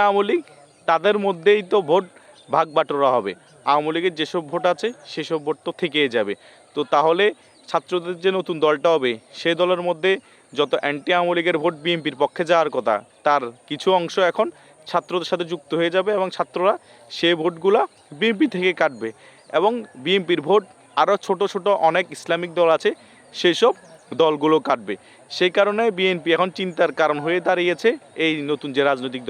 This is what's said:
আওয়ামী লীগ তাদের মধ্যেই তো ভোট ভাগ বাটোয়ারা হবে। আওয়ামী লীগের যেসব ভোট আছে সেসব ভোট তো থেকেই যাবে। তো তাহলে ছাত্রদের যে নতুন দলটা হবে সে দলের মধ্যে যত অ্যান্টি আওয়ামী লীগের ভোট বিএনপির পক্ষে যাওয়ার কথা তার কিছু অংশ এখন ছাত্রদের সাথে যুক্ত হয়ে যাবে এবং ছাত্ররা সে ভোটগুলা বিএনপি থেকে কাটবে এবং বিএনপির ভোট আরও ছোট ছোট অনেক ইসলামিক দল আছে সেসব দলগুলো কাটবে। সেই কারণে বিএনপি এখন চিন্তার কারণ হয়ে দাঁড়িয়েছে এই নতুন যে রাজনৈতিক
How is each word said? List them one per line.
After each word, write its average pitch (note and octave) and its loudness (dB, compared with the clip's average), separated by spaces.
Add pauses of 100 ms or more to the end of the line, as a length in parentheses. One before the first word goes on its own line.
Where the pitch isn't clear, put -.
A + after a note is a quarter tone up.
আওয়ামী G3+ 2
লীগ D#4 0 (460)
তাদের E3 2
মধ্যেই G3 2 (100)
তো G#3+ 4 (120)
ভোট F#3 4 (500)
ভাগ E3 2 (100)
বাটোয়ারা C#3+ 2
হবে। G2 -2 (340)
আওয়ামী D3+ 2
লীগের E3+ -2
যেসব E3 -4
ভোট E3 -6
আছে G#3+ -4 (240)
সেসব D#3+ -4
ভোট D3+ -4 (100)
তো E3+ -4 (100)
থেকেই D3 0
যাবে। G2+ 0 (400)
তো D3 -4 (120)
তাহলে D#3+ 2 (440)
ছাত্রদের F3 -4
যে F#3+ 2
নতুন F3 -4
দলটা D3+ 2
হবে B2+ 0 (280)
সে E3 -2 (100)
দলের F3+ 2
মধ্যে F3 0 (400)
যত - 0 (100)
অ্যান্টি C#3+ -4
আওয়ামী F3 2
লীগের E3+ 0
ভোট E3+ 0 (100)
বিএনপির D#3 -4
পক্ষে D3 -2
যাওয়ার E3 4
কথা A2 0 (320)
তার C#3+ 2 (260)
কিছু D3 -4 (100)
অংশ E3+ -4 (160)
এখন G#3+ 0 (440)
ছাত্রদের E3+ -4
সাথে F3 -2
যুক্ত - -10
হয়ে E3+ 0
যাবে F#3+ 0
এবং F#3 -2
ছাত্ররা F3+ 0 (360)
সে - 0 (120)
ভোটগুলা F3 0 (380)
বিএনপি A3 0
থেকে F#3 0 (100)
কাটবে A#2+ -2 (500)
এবং G3+ 2 (320)
বিএনপির F3 0
ভোট G3+ 4 (340)
আরও E3+ 2 (100)
ছোট F#3 -4 (120)
ছোট F#3 -6 (220)
অনেক F3+ 0 (120)
ইসলামিক E3+ -4
দল E3+ 4
আছে G#3 0 (440)
সেসব F3+ 2 (500)
দলগুলো D#3 2 (120)
কাটবে। A2 -2 (360)
সেই F3+ 0
কারণে G#3 2 (160)
বিএনপি F#3 0
এখন F3+ 2 (100)
চিন্তার F3 0
কারণ D3+ 2
হয়ে F3 0
দাঁড়িয়েছে F3 0 (360)
এই D#3+ 2 (180)
নতুন D3 -4
যে C#3 2
রাজনৈতিক C3 -2